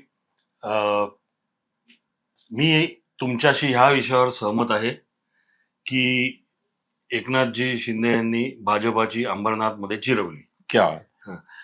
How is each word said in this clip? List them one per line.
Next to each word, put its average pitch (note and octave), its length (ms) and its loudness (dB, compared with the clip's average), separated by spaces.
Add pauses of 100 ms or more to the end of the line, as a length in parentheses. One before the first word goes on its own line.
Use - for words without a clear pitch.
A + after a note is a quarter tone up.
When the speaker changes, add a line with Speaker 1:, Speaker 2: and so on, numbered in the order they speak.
(640)
Speaker 1:
अ, G#2 400 0 (1500)
मी D#3 340 2 (340)
तुमच्याशी C3 480 2
ह्या B2+ 220 6
विषयावर B2+ 400 2
सहमत A#2 400 -2
आहे A2+ 220 0 (960)
की B2+ 540 0 (720)
एकनाथजी B2 640 -2
शिंदे A#2 340 0
यांनी A#2 520 0
भाजपाची A2 640 0
अंबरनाथमध्ये G#2+ 720 -4
जिरवली. G2+ 520 -4 (200)
Speaker 2:
क्या G2 200 4
बात. D#2 100 -8 (280)
Speaker 1:
हं. F#2 80 -14 (280)